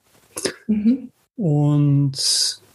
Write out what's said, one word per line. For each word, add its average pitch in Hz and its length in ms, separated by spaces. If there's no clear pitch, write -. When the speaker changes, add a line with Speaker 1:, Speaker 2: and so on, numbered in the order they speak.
Speaker 1:
Mhm. 226 440
Speaker 2:
Und 147 1300